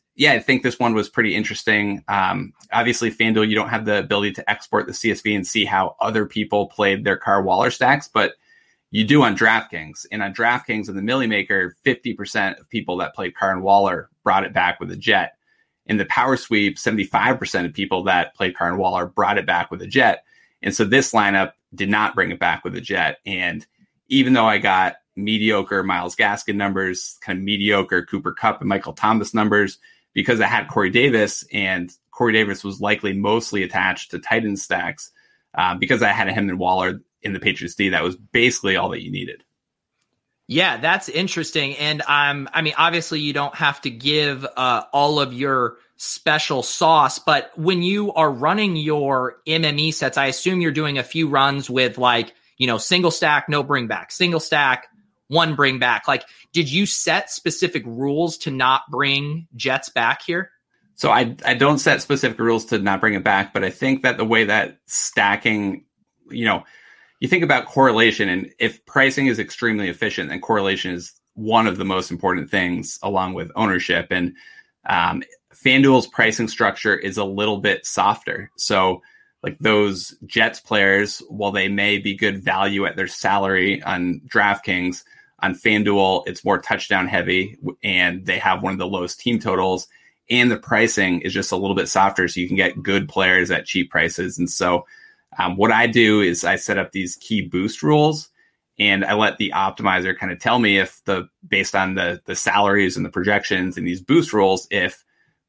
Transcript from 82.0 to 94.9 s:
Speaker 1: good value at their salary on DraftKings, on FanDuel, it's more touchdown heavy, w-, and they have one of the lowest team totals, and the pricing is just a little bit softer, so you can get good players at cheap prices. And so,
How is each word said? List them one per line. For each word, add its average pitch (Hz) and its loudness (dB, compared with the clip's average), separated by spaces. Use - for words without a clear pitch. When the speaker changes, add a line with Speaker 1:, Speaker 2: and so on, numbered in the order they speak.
Speaker 1:
good 98 -2
value 98 0
at 85 -4
their 95 -4
salary 98 0
on 90 -2
DraftKings, 101 -2
on 90 -2
FanDuel, 101 2
it's - -10
more 98 2
touchdown 95 -2
heavy, 92 -2
w-, - -10
and 90 0
they 92 -2
have 95 0
one 95 -2
of 95 -4
the 92 -4
lowest 92 -6
team 117 0
totals, 92 0
and 123 4
the 110 0
pricing 104 2
is 92 -4
just 98 -2
a 95 -2
little 98 0
bit 87 -2
softer, 95 2
so 87 -8
you 90 -2
can 98 -4
get 95 0
good 98 -2
players 92 2
at 82 -2
cheap - -2
prices. 85 -2
And 87 -2
so, 90 0